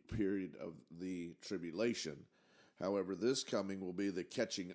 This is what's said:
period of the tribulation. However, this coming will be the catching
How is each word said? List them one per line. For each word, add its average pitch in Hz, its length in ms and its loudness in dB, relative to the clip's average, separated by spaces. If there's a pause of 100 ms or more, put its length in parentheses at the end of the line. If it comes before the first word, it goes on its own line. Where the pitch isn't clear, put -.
(160)
period 98 420 2
of 85 180 -6 (160)
the 87 500 -4
tribulation. 85 840 0 (520)
However, 95 340 2
this 107 300 2
coming 98 360 0
will 90 140 -2
be 98 160 2
the 90 140 0
catching 98 520 -2